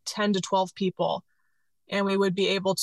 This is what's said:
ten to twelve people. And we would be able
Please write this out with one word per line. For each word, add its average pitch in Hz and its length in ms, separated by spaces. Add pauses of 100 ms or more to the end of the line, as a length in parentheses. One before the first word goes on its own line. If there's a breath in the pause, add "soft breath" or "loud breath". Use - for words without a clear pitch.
ten 208 280
to 190 80
twelve 190 340
people. 175 500 (680)
And 196 160
we 196 100
would 196 180
be 190 140
able 190 340